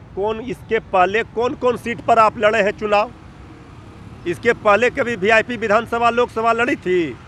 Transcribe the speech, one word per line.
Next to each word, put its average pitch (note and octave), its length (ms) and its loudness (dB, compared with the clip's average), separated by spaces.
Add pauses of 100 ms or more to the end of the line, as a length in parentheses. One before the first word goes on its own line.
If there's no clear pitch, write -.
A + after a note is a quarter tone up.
(160)
कौन, A3 260 -4
इसके A3 400 -6
पहले G3 440 0
कौन A#3+ 300 -4
कौन A#3+ 220 -2
सीट A3+ 240 -8
पर A#3 180 2
आप G#3+ 180 4
लड़े G#3+ 240 2
हैं G3+ 120 0
चुनाव? G#3 380 -2 (1160)
इसके A#3 280 0
पहले G#3+ 360 2
कभी A#3+ 240 -2
वीआईपी A3 420 2
विधानसभा A3+ 540 0
लोकसभा A#3 420 0
लड़ी A#3+ 240 0
थी? F3 380 -2 (120)